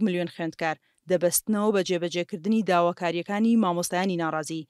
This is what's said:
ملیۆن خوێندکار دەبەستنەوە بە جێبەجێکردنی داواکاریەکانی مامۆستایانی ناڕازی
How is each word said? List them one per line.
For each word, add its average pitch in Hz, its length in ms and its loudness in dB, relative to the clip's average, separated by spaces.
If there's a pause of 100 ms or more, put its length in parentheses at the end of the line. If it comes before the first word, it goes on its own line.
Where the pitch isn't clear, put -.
ملیۆن 175 280 -2
خوێندکار 160 420 -4 (340)
دەبەستنەوە 190 640 2
بە 190 140 2
جێبەجێکردنی 175 800 -2
داواکاریەکانی 180 920 2
مامۆستایانی 180 600 0
ناڕازی 156 480 -6